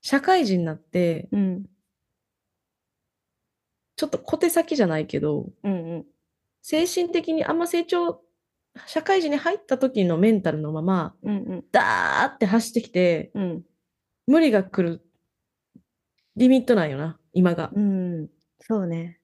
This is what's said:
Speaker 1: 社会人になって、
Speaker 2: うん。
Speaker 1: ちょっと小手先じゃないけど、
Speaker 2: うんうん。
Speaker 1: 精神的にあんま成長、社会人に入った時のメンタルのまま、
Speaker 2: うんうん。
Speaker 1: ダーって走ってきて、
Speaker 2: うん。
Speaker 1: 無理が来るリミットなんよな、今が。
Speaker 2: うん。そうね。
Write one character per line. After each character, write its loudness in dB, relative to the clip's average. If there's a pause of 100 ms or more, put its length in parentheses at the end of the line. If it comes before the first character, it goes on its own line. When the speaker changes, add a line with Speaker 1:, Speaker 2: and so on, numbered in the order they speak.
Speaker 1:
社 0
会 4
人 2
に 0
な -4
っ -12
て、 -2
Speaker 2:
う 0
ん。 -2 (2250)
Speaker 1:
ち -2
ょ -6
っ -8
と -4
小 -4
手 2
先 0
じ 2
ゃ 4
な -2
い -4
け -6
ど、 -4 (120)
Speaker 2:
う -6
ん -2
う -8
ん。 -18 (540)
Speaker 1:
精 -2
神 -2
的 -2
に -2
あ -2
ん 0
ま -2
成 -2
長、 -4 (680)
社 -4
会 2
人 -2
に 0
入 -2
っ -8
た -2
時 2
の 2
メ 6
ン 2
タ 0
ル -4
の -6
ま -6
ま、 -2
Speaker 2:
う -4
ん -2
う -8
ん。 -12
Speaker 1:
ダ 2
ー -
っ -6
て 0
走 0
っ -
て 0
き -16
て、 0
Speaker 2:
う -6
ん。 -4 (680)
Speaker 1:
無 8
理 4
が 4
来 -2
る -10 (1300)
リ 6
ミ 6
ッ -2
ト 4
な 2
ん -4
よ -6
な、 -8 (140)
今 4
が。 -8
Speaker 2:
う 0
ん。 -2 (320)
そ -2
う -4
ね。 -8